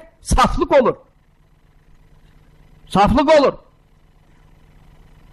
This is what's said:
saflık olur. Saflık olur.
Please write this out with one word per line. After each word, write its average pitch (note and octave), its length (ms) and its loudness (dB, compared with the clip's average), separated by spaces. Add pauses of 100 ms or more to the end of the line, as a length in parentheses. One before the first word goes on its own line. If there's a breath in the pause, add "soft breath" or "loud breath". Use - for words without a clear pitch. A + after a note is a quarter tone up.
(200)
saflık - 600 0
olur. F3+ 140 -2 (1900)
Saflık C4+ 520 2
olur. B3+ 120 0 (1800)